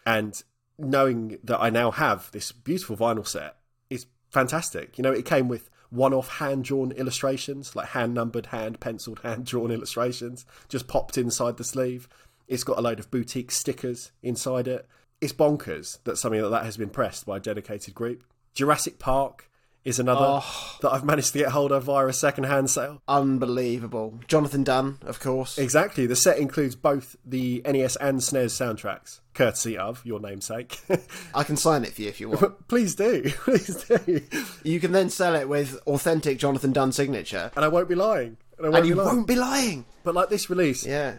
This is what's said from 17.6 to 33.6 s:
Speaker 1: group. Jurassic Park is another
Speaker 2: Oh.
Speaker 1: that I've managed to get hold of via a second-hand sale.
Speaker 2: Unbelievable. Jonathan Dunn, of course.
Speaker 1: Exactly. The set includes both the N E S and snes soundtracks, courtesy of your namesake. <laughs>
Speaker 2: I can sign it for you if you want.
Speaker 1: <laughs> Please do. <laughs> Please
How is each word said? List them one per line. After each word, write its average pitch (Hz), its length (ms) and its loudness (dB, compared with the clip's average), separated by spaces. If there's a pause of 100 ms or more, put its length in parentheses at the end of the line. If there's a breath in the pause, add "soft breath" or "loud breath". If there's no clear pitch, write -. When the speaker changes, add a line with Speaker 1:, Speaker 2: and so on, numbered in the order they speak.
Speaker 1:
group. 117 280 -6 (300)
Jurassic 147 460 0
Park 135 500 0 (360)
is 123 140 0
another 127 260 4 (160)
Speaker 2:
Oh. - 400 -10
Speaker 1:
that 139 100 4
I've 135 140 0
managed 147 280 2
to 135 60 -2
get 139 120 4
hold 143 200 2
of 139 120 2
via 139 240 4
a 131 60 0
second-hand 135 580 2
sale. 143 360 -2
Speaker 2:
Unbelievable. 123 1200 0
Jonathan 143 360 4
Dunn, 131 400 2
of - 160 -10
course. 131 400 -2
Speaker 1:
Exactly. 143 480 2
The 123 80 0
set 156 240 6
includes 135 360 0
both 143 480 0
the 127 420 -2
N 143 100 0
E 135 80 4
S 123 140 0
and 139 260 0
snes 127 300 0
soundtracks, - 640 -6 (160)
courtesy 117 420 0
of 110 280 -6
your 110 140 -6
namesake. 104 600 -10 (280)
<laughs> - 280 -16
Speaker 2:
I 147 80 2
can 151 120 -2
sign 147 280 2
it - 100 -6
for - 80 -10
you 104 80 -4
if - 100 -12
you 107 100 -10
want. - 380 0
Speaker 1:
<laughs> - 0 -
Please 226 280 2
do. 196 340 2
<laughs> - 140 -6
Please 220 420 2